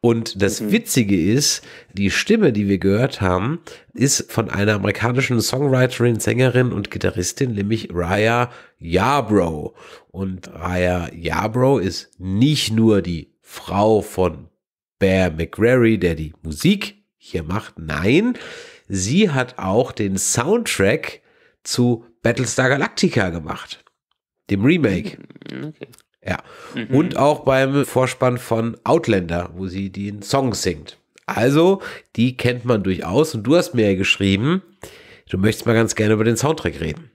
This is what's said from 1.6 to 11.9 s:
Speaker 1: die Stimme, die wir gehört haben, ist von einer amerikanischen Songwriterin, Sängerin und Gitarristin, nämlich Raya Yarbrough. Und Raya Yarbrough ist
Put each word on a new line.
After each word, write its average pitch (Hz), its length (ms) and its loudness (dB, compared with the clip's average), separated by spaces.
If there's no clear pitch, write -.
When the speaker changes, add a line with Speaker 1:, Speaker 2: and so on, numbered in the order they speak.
Speaker 1:
die 98 180 0
Stimme, 208 420 2
die 104 160 0
wir 98 100 2
gehört 101 420 0
haben, 101 400 0
ist - 380 -2
von - 180 -2
einer 104 240 0
amerikanischen 117 680 0
Songwriterin, 127 760 2
Sängerin 123 540 2
und 101 180 -6
Gitarristin, 98 640 -4
nämlich 104 380 -2
Raya 104 580 0
Yarbrough. 92 960 0
Und 95 420 -10
Raya 90 600 -2
Yarbrough 110 680 0
ist - 360 -6